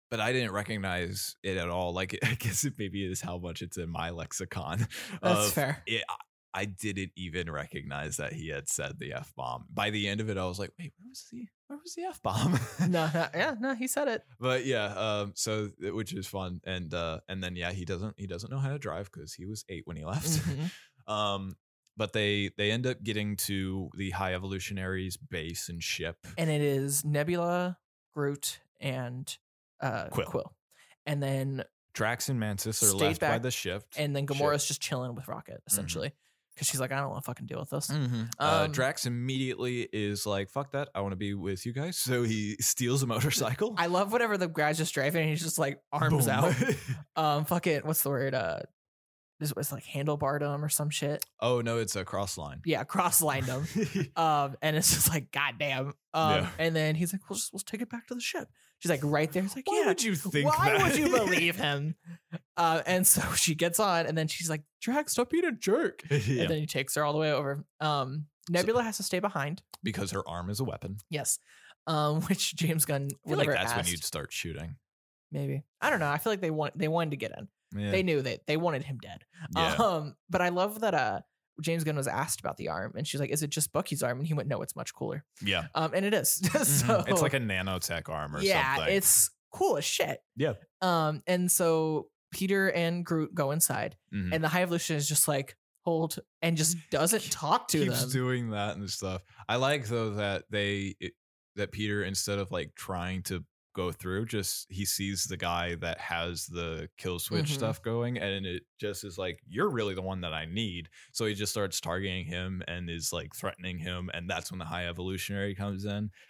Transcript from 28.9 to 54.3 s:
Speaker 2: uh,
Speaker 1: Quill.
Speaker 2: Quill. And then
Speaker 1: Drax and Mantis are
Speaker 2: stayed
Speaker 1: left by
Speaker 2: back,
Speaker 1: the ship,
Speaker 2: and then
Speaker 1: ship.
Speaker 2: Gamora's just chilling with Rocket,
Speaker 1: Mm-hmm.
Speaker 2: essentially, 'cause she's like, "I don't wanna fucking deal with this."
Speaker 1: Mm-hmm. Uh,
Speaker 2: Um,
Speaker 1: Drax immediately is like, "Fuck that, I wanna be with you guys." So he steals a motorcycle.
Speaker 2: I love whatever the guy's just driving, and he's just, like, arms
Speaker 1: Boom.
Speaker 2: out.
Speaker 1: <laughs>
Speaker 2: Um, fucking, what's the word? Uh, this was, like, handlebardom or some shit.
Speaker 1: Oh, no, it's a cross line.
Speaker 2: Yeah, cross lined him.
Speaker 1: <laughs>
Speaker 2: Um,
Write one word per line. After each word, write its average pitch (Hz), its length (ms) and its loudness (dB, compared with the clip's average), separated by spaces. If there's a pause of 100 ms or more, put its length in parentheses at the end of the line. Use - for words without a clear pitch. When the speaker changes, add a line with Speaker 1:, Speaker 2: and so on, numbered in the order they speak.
Speaker 2:
uh, 113 280 -2
Speaker 1:
Quill. - 180 -2
Speaker 2:
Quill. - 260 -4 (520)
And 143 160 -2
then 135 420 0 (300)
Speaker 1:
Drax 113 360 0
and 127 100 2
Mantis 107 440 -2
are - 20 8
Speaker 2:
stayed 98 160 4
Speaker 1:
left 160 200 2
by 160 80 2
Speaker 2:
back, 117 120 2
Speaker 1:
the 127 100 -2
ship, 98 320 -4 (140)
Speaker 2:
and 147 180 0
then 139 120 0
Speaker 1:
ship. 139 100 0
Speaker 2:
Gamora's 147 280 4
just - 160 -2
chilling 123 340 -4
with 135 120 -10
Rocket, - 280 -10
Speaker 1:
Mm-hmm. - 120 -18
Speaker 2:
essentially, 131 440 -2 (440)
'cause - 120 -2
she's 135 120 0
like, 127 120 -2
"I 135 80 -2
don't 139 100 -2
wanna 143 140 -8
fucking 127 240 -8
deal - 120 -6
with 151 120 -8
this." 151 160 -2
Speaker 1:
Mm-hmm. 123 360 0 (160)
Uh, 156 260 4
Speaker 2:
Um, 156 60 0
Speaker 1:
Drax 135 360 0
immediately 123 840 -2
is 101 360 -2
like, 98 240 0
"Fuck 139 220 -4
that, 139 200 -2
I 98 80 -2
wanna 98 140 -2
be 101 180 -2
with 95 320 -4
you 120 80 -4
guys." 156 240 -4
So 127 260 2
he 107 360 0
steals 123 420 2
a 131 60 2
motorcycle. 131 680 0
Speaker 2:
I 170 100 4
love 190 240 2
whatever 226 260 4
the 180 100 0
guy's 156 300 2
just 165 160 0
driving, 151 280 2
and 156 100 2
he's 156 100 0
just, 160 160 -2
like, 143 240 0 (100)
arms 143 360 6
Speaker 1:
Boom. - 80 4
Speaker 2:
out. 156 180 6 (320)
Speaker 1:
<laughs> - 300 -8
Speaker 2:
Um, 151 300 4
fucking, 170 380 2
what's 156 200 2
the - 60 0
word? 135 260 0
Uh, 85 240 0 (800)
this 151 160 -2
was, 143 160 -4
like, 143 140 -10
handlebardom 147 760 0
or 151 80 0
some 147 200 2
shit. 147 360 -2 (140)
Speaker 1:
Oh, 120 220 4
no, 117 160 2
it's 113 180 0
a 95 80 0
cross 98 340 -2
line. 76 280 -8
Speaker 2:
Yeah, 151 180 2
cross - 380 4
lined 135 240 2
him. 127 200 0 (460)
Speaker 1:
<laughs> - 60 -12
Speaker 2:
Um, 147 440 4